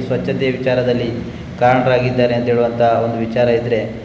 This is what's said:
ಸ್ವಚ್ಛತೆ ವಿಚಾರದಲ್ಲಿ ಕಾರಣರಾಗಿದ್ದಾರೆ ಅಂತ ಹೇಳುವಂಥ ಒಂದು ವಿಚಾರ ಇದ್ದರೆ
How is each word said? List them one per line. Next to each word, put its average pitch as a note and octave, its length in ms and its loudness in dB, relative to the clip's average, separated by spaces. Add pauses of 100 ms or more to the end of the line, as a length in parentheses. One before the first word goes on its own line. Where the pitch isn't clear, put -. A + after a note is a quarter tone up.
ಸ್ವಚ್ಛತೆ C3 440 -2
ವಿಚಾರದಲ್ಲಿ B2 600 0 (480)
ಕಾರಣರಾಗಿದ್ದಾರೆ B2 760 2
ಅಂತ A#2+ 120 0
ಹೇಳುವಂಥ A#2 360 0
ಒಂದು A2+ 360 2
ವಿಚಾರ A#2 300 0
ಇದ್ದರೆ A#2 580 0